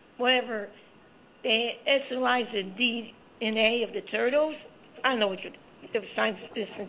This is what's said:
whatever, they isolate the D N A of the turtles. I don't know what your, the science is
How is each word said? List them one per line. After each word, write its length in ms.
whatever, 500
they 440
isolate 680
the 100
D 380
N 160
A 300
of 80
the 60
turtles. 440
I 60
don't 100
know 80
what 140
your, 100
the 80
science 220
is 100